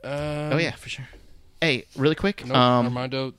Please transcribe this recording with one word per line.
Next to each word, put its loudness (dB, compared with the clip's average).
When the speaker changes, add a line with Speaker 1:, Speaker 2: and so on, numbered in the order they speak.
Speaker 1:
Oh, -4
Speaker 2:
Um, 0
Speaker 1:
yeah, -2
for -16
sure. -12
Hey, 0
really 2
quick. -4
Speaker 2:
Nope, -4
Speaker 1:
Um, 6
Speaker 2:
Armando, -4